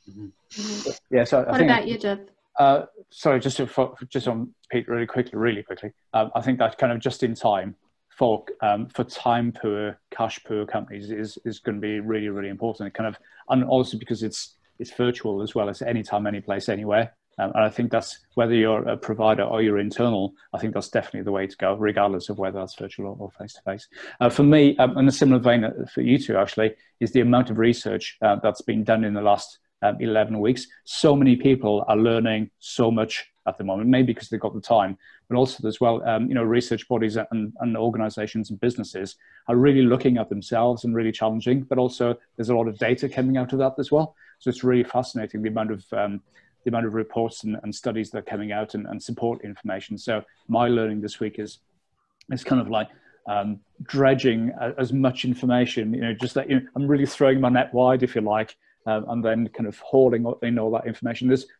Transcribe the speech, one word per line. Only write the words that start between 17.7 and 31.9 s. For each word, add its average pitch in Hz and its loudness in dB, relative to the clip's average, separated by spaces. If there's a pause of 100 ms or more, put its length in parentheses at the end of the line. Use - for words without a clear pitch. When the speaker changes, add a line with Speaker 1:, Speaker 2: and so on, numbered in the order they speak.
Speaker 1:
that's, - -4 (160)
whether 117 2
you're 110 2
a 113 -2
provider 110 0
or 110 0
you're 104 2
internal, 104 0 (200)
I - -4
think 107 -4
that's 98 -6
definitely 101 -4
the 101 -2
way 98 -2
to - -14
go, 98 0
regardless 101 0
of 98 -8
whether 95 -4
that's 95 -10
virtual 98 -10
or, 98 -12
or 98 -12
face-to-face. - -12 (320)
Uh, 123 6
for 147 4
me, 143 8
um, 127 4
in 135 4
a - 6
similar 131 6
vein, 120 4
uh, 110 -4 (220)
for 131 -2
you 123 4
two 113 -2
actually, 107 0 (260)
is 113 -2
the 131 4
amount 123 4
of 110 -4
research, 110 0
uh, 104 4
that's 107 0
been 110 -2
done 113 2
in 104 -2
the 104 -4
last, 101 0 (220)
um, 104 0
eleven 110 0
weeks. 120 0 (200)
So 147 4
many 135 8
people 123 2
are 107 4